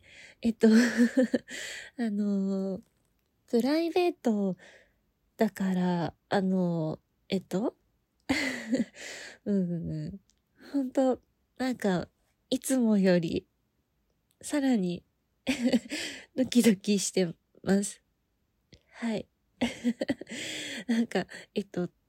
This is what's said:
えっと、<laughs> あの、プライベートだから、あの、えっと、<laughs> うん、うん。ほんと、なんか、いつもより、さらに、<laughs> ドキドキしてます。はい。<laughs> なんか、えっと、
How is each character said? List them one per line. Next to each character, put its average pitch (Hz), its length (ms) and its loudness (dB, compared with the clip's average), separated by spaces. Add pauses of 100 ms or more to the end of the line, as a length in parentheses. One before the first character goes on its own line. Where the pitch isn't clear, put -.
(400)
え 233 100 -2
っ 214 40 -2
と、 - 140 6
<laughs> 233 1300 2
あ 233 120 -2
の、 196 720 -2 (640)
プ 233 140 0
ラ 277 180 0
イ 339 120 -2
ベ 359 180 2
ー 339 140 0
ト 202 340 0 (800)
だ 220 140 2
か 190 240 -2
ら、 180 400 0 (160)
あ 202 100 2
の、 175 580 0 (300)
え 196 80 -2
っ 180 60 -4
と、 220 340 -4 (500)
<laughs> 247 1160 -6
う 208 80 -2
ん、 202 40 2
う 196 40 2 (540)
ん。 196 60 -18 (520)
ほ 277 100 0
ん 254 80 -6
と、 262 300 2 (380)
な 254 140 -2
ん 233 40 -6
か、 185 320 -2 (400)
い 269 100 -2
つ 262 200 0
も 220 180 4
よ 185 240 6
り、 - 260 -4 (920)
さ 294 220 -2
ら 262 140 4
に、 180 280 -2 (640)
<laughs> - 680 -2
ド 254 120 0
キ 240 160 4
ド 214 120 6
キ 202 240 0
し - 120 -4
て 185 180 0 (340)
ま 196 220 2
す。 - 160 -12 (920)
は 226 220 -4
い。 - 140 -8 (320)
<laughs> - 1300 -6
な 233 120 2
ん 226 60 0
か、 - 200 -4 (280)
え 214 60 -2
っ 196 60 -4
と、 175 240 -4 (180)